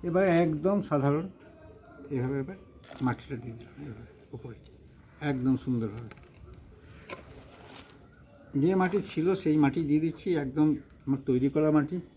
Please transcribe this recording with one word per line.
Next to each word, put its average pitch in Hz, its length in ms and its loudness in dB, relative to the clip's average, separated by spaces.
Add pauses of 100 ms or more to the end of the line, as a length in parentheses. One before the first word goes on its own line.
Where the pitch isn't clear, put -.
এবার 180 180 4 (180)
একদম 165 340 2 (120)
সাধারণ 147 360 2 (880)
এভাবে 131 280 -2
এবার 185 140 -10 (480)
মাটিটা 127 380 -2
দিয়ে 117 140 -12
দিলাম, 117 180 -18 (120)
এভাবে 113 240 -16 (240)
উপরে 117 220 -14 (760)
একদম 131 220 2 (100)
সুন্দরভাবে। 113 460 -4 (2500)
যে 170 100 4 (100)
মাটি 185 160 2 (140)
ছিল 160 160 0 (160)
সেই 156 200 4
মাটি 139 260 2
দিয়ে 151 160 4
দিচ্ছি, 165 240 -4 (140)
একদম 143 240 2 (380)
আমার 135 240 0
তৈরি 127 260 4
করা 156 220 4
মাটি। 151 200 0 (180)